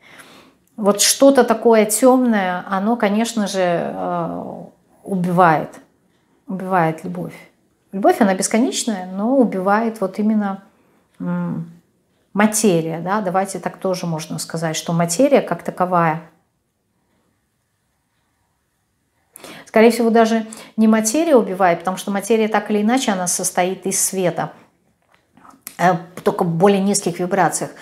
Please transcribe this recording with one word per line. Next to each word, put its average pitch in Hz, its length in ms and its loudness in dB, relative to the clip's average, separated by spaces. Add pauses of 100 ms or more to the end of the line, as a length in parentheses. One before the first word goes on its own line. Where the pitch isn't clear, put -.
(760)
Вот 202 260 2
что-то 277 420 6
такое 220 420 4
тёмное, 214 840 2
оно, 196 260 0
конечно 220 500 0
же, 190 140 -4
э, 175 1040 -4 (400)
убивает, 175 640 2 (800)
убивает 185 560 -2
любовь. 175 300 -10 (580)
Любовь, 277 280 0
она 196 140 4
бесконечная, 214 720 -2 (100)
но 226 200 0
убивает 208 640 0
вот 190 180 -4
именно, 208 440 -2 (580)
м, 175 520 -6 (640)
материя, 175 640 0
да, 190 220 -4
давайте 190 360 -4
так - 200 -10
тоже 180 280 -4
можно 160 320 -6
сказать, 160 380 -6
что - 160 -6
материя 190 480 2
как - 220 -6
таковая. 170 580 0 (3500)
Скорее 226 240 4
всего, 233 200 0
даже 220 360 2 (300)
не 220 120 4
материя 262 480 2
убивает, 185 440 2
потому 185 160 -4
что - 140 -10
материя 214 380 0
так 214 220 -2
или 208 120 0
иначе, 233 300 0
она 180 140 -4
состоит 185 600 -4
из 190 180 -2
света, 175 480 -4 (1300)
э, 180 160 4 (300)
только 202 200 0
в 175 40 0
более 190 320 2
низких 190 400 -2
вибрациях. 180 500 -2 (120)